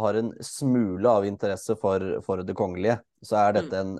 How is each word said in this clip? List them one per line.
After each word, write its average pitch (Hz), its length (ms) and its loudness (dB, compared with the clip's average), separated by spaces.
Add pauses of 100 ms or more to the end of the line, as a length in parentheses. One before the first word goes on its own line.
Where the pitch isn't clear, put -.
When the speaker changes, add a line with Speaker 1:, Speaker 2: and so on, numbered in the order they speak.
Speaker 1:
har 107 160 2
en 113 100 -2 (140)
smule 117 640 2
av 101 160 4
interesse 101 560 -2
for, 95 240 0 (200)
for 92 200 -2
det 95 140 -6
kongelige. 101 400 0 (240)
Så 107 160 0
er 104 180 4
dette 92 160 -2
Speaker 2:
Mm. 95 220 -4
Speaker 1:
en, - 40 -10